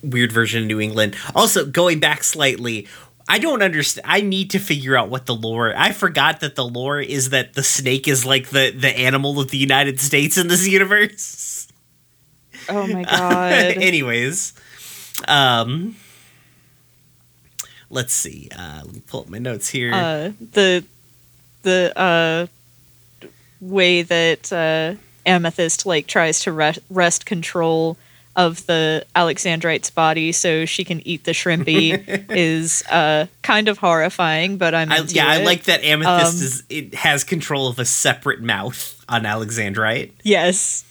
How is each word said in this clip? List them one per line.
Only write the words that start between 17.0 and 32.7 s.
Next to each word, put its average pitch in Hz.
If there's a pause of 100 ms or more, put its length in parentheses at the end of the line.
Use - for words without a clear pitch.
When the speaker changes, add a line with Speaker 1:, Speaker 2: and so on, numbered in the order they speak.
Speaker 1:
let's -
see. -
Uh, 78
let 78
me -
pull -
up -
my 98
notes 123
here. 123
Speaker 2:
Uh, 165 (220)
the, 185 (800)
the, 185
uh, 170 (1120)
way 180
that, 165
uh, 160 (320)
Amethyst, 170
like, 165
tries 160
to 175
re-, 156 (160)
wrest 180
control 165 (400)
of 170
the 160
Alexandrite's 165
body 160
so 160
she -
can 160
eat 170
the 170
shrimpy 165 (260)
Speaker 1:
<laughs> 220
Speaker 2:
is, 165